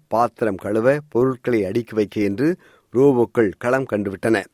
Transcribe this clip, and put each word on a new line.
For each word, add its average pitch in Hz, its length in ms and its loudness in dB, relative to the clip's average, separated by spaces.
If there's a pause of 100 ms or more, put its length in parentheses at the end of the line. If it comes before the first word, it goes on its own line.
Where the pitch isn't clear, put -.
பாத்திரம் 110 480 -2
கழுவ, 113 420 0 (100)
பொருட்களை 123 560 0
அடுக்கி 113 300 -6
வைக்க 107 260 -2
என்று 110 360 0 (360)
ரோபோக்கள் 120 680 2
களம் 127 340 -2
கண்டுவிட்டன. 101 600 -2